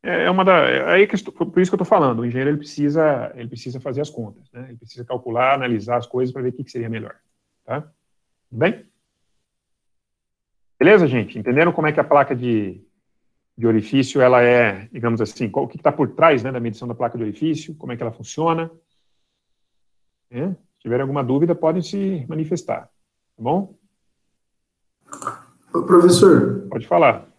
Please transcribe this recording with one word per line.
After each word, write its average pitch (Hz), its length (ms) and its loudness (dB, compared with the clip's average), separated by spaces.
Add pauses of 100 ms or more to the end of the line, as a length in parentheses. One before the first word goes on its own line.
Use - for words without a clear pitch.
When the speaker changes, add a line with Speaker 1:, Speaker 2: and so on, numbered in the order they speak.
Speaker 1:
É, 175 220 -2
é 180 40 0
uma 185 140 0
da, 185 160 6
é 135 340 2
aí 196 140 6
que - 60 -6
eu 202 40 -2
estou, - 160 -10
por - 280 0
isso 185 100 0
que 202 40 0
eu 190 40 -6
tô 180 60 -2
falando, 135 340 2
o 120 60 -4
engenheiro, 127 240 -2
ele 151 80 -2
precisa, 147 800 -2
ele 120 120 -14
precisa 127 320 -14
fazer 135 220 -8
as 151 80 -8
contas, - 420 -16
né? 123 160 -20
Ele 120 100 -20
precisa 117 280 -20
calcular, 123 480 -2
analisar 120 420 -2
as 120 100 -2
coisas 127 280 -4
pra 135 80 -10
ver 127 80 -4
o 123 40 -8
que, 127 120 -12
que - 60 -20
seria 117 180 -8
melhor, 107 260 -10 (480)
tá? 139 180 -8 (680)
Tudo 113 100 -14
bem? 190 260 -2 (1900)
Beleza, 185 300 6
gente? 113 320 -2
Entenderam 139 320 2
como 156 160 -2
é 151 60 -2
que 151 80 0
a - 20 0
placa 139 320 2
de, 110 460 -4 (760)
de 113 80 -6
orifício, 120 540 0
ela 123 240 6
é, 113 480 2
digamos 117 300 -4
assim, 110 280 -6
qual, 135 140 -4
o - 60 -6
que - 80 -18
que - 60 -18
tá 147 80 4
por 127 200 -4
trás, 151 320 2
né, 131 80 -6
da 127 80 -6
medição 117 260 -8
da 120 80 -10
placa 120 240 -6
de 113 60 -6
orifício, 151 520 -6
como 127 180 -12
é - 20 -8
que 120 80 -10
ela 113 80 -6
funciona? 165 580 -4 (1600)
É? 135 200 -6
Se - 320 -14
tiver 120 180 -2
alguma 139 240 -2
dúvida, 147 320 0
podem 170 260 0
se 190 460 -6
manifestar, 160 560 -6
tá - 60 -20 (500)
bom? 165 340 -4 (2000)
Speaker 2:
Ô, 170 100 -2
professor. 175 880 6
Speaker 1:
Pode - 160 -8
falar. 151 420 2 (120)